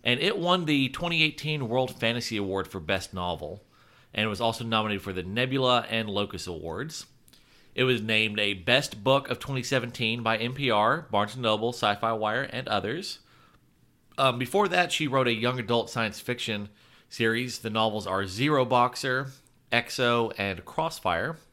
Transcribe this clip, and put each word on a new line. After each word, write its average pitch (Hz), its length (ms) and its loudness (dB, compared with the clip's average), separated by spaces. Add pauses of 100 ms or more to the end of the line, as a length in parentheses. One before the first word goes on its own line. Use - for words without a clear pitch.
And 123 160 2
it 185 180 0
won 175 280 2
the 139 240 4
twenty 170 340 -2
eighteen 151 460 -2
World 123 300 0
Fantasy 117 380 0
Award 98 300 -2
for 98 120 -8
Best 90 340 -2
Novel, 90 500 -6 (520)
and 107 140 0
was 104 120 -4
also 117 220 0
nominated 107 400 0
for 98 100 -6
the 90 80 -4
Nebula 123 720 2
and 113 180 -2
Locus 101 380 -4
Awards. 87 580 -8 (720)
It 123 80 2
was 127 180 2
named 107 380 0
a 101 160 2
Best 113 480 0
Book 135 260 4
of 123 80 -2
twenty 131 240 -6
seventeen 120 600 -2
by 113 140 2
N 120 160 -4
P 135 180 0
R, 117 400 4
Barnes 107 220 2
and 127 100 -8
Noble, 110 280 2
Sci-Fi 113 420 0
Wire, 110 380 0
and 127 160 -6
others. 110 520 -2 (1000)
Um, 131 220 2
before 190 280 2
that, 180 240 2
she 156 160 0
wrote 131 200 4
a 117 60 4
young 123 260 0
adult 113 300 2
science 113 300 -2
fiction 107 500 -4 (400)
series. 117 500 0
The 113 100 -6
novels 107 380 2
are 95 200 0
Zero 127 380 2
Boxer, 127 680 2 (400)
Exo, 117 680 2
and 98 280 -4
Crossfire. 151 720 -2 (160)